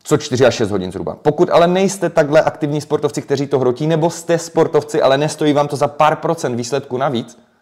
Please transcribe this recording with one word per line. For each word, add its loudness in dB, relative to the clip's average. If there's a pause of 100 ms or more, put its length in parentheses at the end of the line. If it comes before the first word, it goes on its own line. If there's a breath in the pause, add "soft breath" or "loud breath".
co 0
čtyři 0
až 4
šest -2
hodin -4
zhruba. -8
Pokud 2
ale 4
nejste 0
takhle 2
aktivní -2
sportovci, -4
kteří -2
to 2
hrotí, 0
nebo 2
jste -2
sportovci, 0
ale 4
nestojí 0
vám 2
to -8
za 0
pár 2
procent -4
výsledku -6
navíc, -4 (220 soft breath)